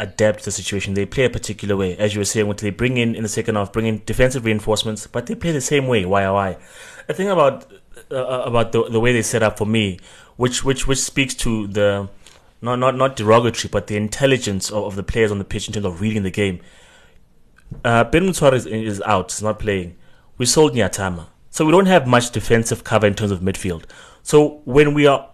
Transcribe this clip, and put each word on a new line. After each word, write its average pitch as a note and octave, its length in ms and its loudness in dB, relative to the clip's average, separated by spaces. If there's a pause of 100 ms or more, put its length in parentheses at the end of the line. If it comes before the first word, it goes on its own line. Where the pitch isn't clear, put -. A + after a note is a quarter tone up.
adapt G#2 400 0
to - 60 -14
the G2+ 60 -6
situation. G2 420 -6
They G2 140 -2
play C3 180 0
a A#2+ 60 2
particular G2+ 440 -4
way. F#2 220 -2
As G#2 160 0
you G#2 80 -2
were G2 40 0
saying, G#2+ 220 0
what G2+ 120 -6
they G#2 100 -4
bring B2 280 -2
in, A#2 180 0
in A2 80 -6
the G#2+ 60 -4
second A2 260 -4
half, G2+ 180 -4
bring A2+ 140 0
in G#2+ 180 -4
defensive B2+ 400 0
reinforcements, G#2+ 640 -2
but A#2+ 180 -8
they A3+ 80 -8
play E3+ 200 -4
the C#3 80 -2
same C#3 260 0
way. A2 180 0
Why, G2 240 0
why? G2 280 -2 (500)
The D3 80 -6
thing F#3+ 140 -2
about, C#3+ 360 2 (460)
uh, C#3 40 -8 (300)
about A#2 280 0
the, A2+ 140 2
the A2+ 120 0
way B2 140 2
they A2+ 100 0
set A2+ 180 0
up G#2 160 2
for G#2+ 80 -2
me, G#2 340 0 (360)
which, B2 280 -2
which, C3+ 220 -2
which C3+ 140 0
speaks - 360 -2
to A2 300 -2
the G2+ 420 0 (560)
not, B2 160 -2
not, B2+ 160 2
not C3+ 200 0
derogatory, A2 560 2
but G2+ 160 -4
the G#2 100 -4
intelligence G#2+ 720 -2
of, G#2 140 -4
of G2 100 -8
the G2 80 -6
players A2 280 0
on G#2 60 -4
the G2 80 -6
pitch - 220 -8
in G#2 60 -10
terms G#2 120 -4
of F2 160 -4
reading G#2+ 220 -2
the F#2+ 80 -2
game. F#2+ 280 -2 (1200)
Uh, A#2 200 4
Ben E3+ 300 2
Suarez C3 320 2
is G#2+ 360 -6
out, G2 300 0
he's - 100 -8
not G#2 180 -2
playing. F#2+ 360 -4 (420)
We B2+ 80 -2
sold D3 280 4
Nyatama. F#2+ 540 -2 (220)
So - 160 -2
we D#3 60 4
don't F#3+ 140 6
have F3 220 4
much A#2+ 240 4
defensive A2+ 520 0
cover G#2+ 220 2
in G2+ 80 4
terms G#2 180 -2
of F2+ 100 -2
midfield. F2+ 420 -4 (400)
So D3+ 420 4
when D3 280 4
we D3 120 4
are, C#3 280 4